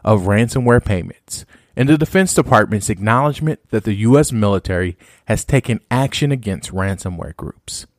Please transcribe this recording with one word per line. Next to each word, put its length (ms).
of 200
ransomware 600
payments, 640
and 140
the 100
Defense 360
Department's 560
acknowledgement 800
that 160
the 80
U 260
S 140
military 640
has 180
taken 340
action 440
against 400
ransomware 640
groups. 500